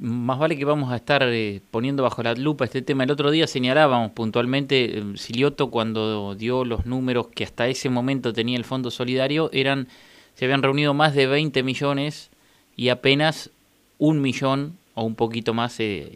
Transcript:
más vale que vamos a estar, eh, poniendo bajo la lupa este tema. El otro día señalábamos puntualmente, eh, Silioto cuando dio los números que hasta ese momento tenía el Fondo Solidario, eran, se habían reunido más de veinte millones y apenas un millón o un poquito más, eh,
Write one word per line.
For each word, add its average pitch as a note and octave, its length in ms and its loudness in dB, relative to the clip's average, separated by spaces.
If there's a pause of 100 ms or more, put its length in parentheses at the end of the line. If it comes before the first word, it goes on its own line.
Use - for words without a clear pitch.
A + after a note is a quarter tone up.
más B2 400 -2
vale D#3+ 160 2
que C#3 80 -4
vamos C#3+ 260 0
a B2 60 -2
estar, C#3 260 2
eh, A2 380 0 (100)
poniendo C3+ 320 -2
bajo A#2+ 220 0
la A#2 100 2
lupa C#3 300 0
este B2 180 -4
tema. C3+ 220 0
El C3+ 80 2
otro C#3+ 180 2
día D#3 160 4
señalábamos B2+ 640 4
puntualmente, B2 880 0
eh, G#2 60 -4 (100)
Silioto C3 560 -2
cuando A2 640 -2
dio B2 300 -2
los A2+ 220 -4
números B2+ 420 -2
que - 160 -6
hasta A#2+ 240 -2
ese C3+ 200 -4
momento B2+ 440 -2
tenía A#2+ 260 -2
el A2+ 60 -6
Fondo B2+ 260 -6
Solidario, C3 600 -2
eran, C3+ 340 0 (480)
se B2+ 120 -4
habían C3+ 160 2
reunido C#3 320 2
más D3 200 4
de C#3 120 4
veinte C3+ 360 2
millones C#3 680 -4 (440)
y A#2+ 140 -2
apenas C#3 640 2 (480)
un D3 240 4
millón C#3 560 -2 (160)
o A#2 100 -4
un A2+ 100 -2
poquito A2+ 400 -2
más, A#2 240 -2
eh, G2+ 380 -4